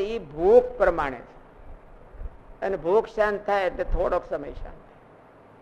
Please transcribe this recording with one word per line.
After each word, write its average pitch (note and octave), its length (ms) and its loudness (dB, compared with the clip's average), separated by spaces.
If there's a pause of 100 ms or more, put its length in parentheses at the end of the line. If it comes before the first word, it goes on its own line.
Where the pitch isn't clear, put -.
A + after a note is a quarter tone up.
ઈ A3 160 -6
ભૂખ E3+ 580 4
પ્રમાણે D#3 420 0
છે, - 140 -20 (1300)
અને G3 160 -4
ભૂખ F#3+ 300 2
શાંત G#3 380 0
થાય G3+ 200 0
એટલે F3+ 200 -4
થોડોક F3+ 400 0
સમય C#3+ 280 -8
શાંત - 260 -14
થાય. - 180 -20 (640)